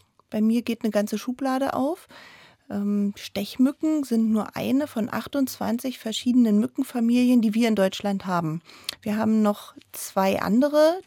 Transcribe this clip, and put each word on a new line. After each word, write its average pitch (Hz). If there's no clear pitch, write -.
Bei 214
mir 226
geht 233
eine 220
ganze 208
Schublade 262
auf. 285
Ähm, 202
Stechmücken 277
sind 226
nur 214
eine 262
von 214
achtundzwanzig 247
verschiedenen 226
Mückenfamilien, 247
die 220
wir 226
in 220
Deutschland 196
haben. 170
Wir 208
haben 220
noch 208
zwei -
andere, 302